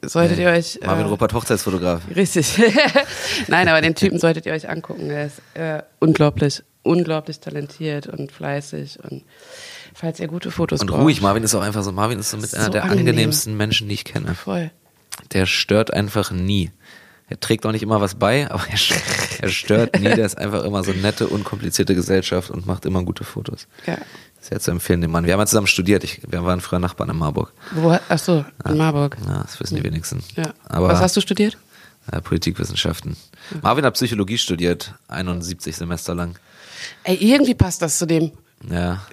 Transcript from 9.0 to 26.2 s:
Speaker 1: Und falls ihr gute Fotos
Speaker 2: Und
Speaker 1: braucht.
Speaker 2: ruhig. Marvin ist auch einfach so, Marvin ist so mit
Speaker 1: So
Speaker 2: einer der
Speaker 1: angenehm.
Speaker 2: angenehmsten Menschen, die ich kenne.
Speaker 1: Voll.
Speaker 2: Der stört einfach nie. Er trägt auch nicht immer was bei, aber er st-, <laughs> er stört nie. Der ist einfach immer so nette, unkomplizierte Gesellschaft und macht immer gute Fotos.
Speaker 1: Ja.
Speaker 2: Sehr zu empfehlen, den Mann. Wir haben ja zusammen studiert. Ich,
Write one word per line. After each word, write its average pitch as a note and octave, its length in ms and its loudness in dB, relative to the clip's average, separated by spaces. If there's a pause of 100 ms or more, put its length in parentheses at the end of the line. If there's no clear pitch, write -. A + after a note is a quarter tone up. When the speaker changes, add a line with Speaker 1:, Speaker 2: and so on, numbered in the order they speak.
Speaker 1:
Und C#3 140 -12 (720)
falls E3 240 -6
ihr F3 80 -6
gute E3+ 240 -8
Fotos D#3+ 300 -2
Speaker 2:
Und G2 80 -2
Speaker 1:
braucht. - 140 2
Speaker 2:
ruhig. D3+ 200 4
Marvin G2+ 220 2
ist G#2+ 100 2
auch F#2+ 80 0
einfach G2+ 220 -2
so, G2 80 -4
Marvin G#2 260 -2
ist G#2+ 120 -6
so G#2+ 60 -6
mit G#2+ 140 -6
Speaker 1:
So - 60 -6
Speaker 2:
einer G#2+ 140 0
der - 120 0
Speaker 1:
angenehm. F#3 280 2
Speaker 2:
angenehmsten A2 460 0
Menschen, G#2+ 320 0
die G2+ 60 -4
ich - 100 -6
kenne. - 300 -6
Speaker 1:
Voll. F3 380 -4 (600)
Speaker 2:
Der F#2 140 2
stört - 480 2
einfach G2+ 380 -2
nie. F#2 400 0 (580)
Er - 80 -8
trägt - 280 -2
auch A2 60 0
nicht A2 100 -4
immer G#2+ 180 2
was F#2+ 140 0
bei, A#2+ 360 2
aber G2 200 -4
er - 80 -2
st-, - 160 2 (220)
<laughs> - 260 -4
er F#2+ 80 -2
stört A2+ 500 2
nie. G2+ 40 2
Der A2 200 4
ist F#2+ 140 -2
einfach G#2 260 -2
immer G2+ 180 -2
so F#2+ 100 0
nette, G2 360 0
unkomplizierte G2 640 0
Gesellschaft F#2 540 0
und - 160 -8
macht F2+ 220 -4
immer F#2 160 0
gute - 220 -4
Fotos. - 420 -10 (200)
Speaker 1:
Ja. E3+ 120 -4 (420)
Speaker 2:
Sehr - 200 -8
zu - 100 -2
empfehlen, F2 320 0
den E2 80 0
Mann. E2+ 160 0
Wir F2 80 4
haben G2 60 4
ja G#2+ 60 2
zusammen G#2 200 2
studiert. F#2 380 2
Ich, - 220 -12